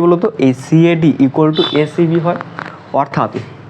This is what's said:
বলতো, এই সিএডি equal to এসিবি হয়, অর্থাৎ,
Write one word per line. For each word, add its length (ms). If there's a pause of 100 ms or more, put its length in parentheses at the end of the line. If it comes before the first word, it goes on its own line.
বলতো, 220 (200)
এই 60 (120)
সিএডি 460 (160)
equal 300
to 60 (200)
এসিবি 420
হয়, 160 (600)
অর্থাৎ, 300 (400)